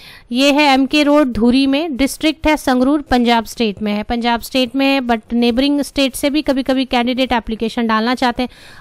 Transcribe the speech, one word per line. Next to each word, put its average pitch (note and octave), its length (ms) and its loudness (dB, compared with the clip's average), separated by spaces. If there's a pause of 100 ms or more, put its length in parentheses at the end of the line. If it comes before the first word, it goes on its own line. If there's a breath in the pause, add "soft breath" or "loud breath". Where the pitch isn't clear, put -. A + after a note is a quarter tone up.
(320 loud breath)
ये C4+ 200 2
है C#4+ 220 4
एमके C4+ 300 2
रोड C#4+ 280 4
धुरी A#3+ 360 2
में, C#4 300 -2
डिस्ट्रिक्ट D4 500 -2
है D4+ 100 2
संगरूर, C4+ 440 0
पंजाब A#3 440 0
स्टेट G#3+ 360 -6
में G#3 120 -4
है, G#3 100 -4
पंजाब A#3 380 -2
स्टेट B3+ 340 -4
में C4+ 100 0
है, C4+ 160 0
but A#3 320 -4
नेबरिंग A#3+ 480 0
स्टेट C4+ 340 -2
से D4 140 -2
भी D4 120 -2
कभी-कभी C4 440 0
कैंडिडेट B3 460 -2
एप्लीकेशन A3+ 560 -4
डालना A3 280 0
चाहते B3 280 -2
हैं। B3 60 -6 (320 loud breath)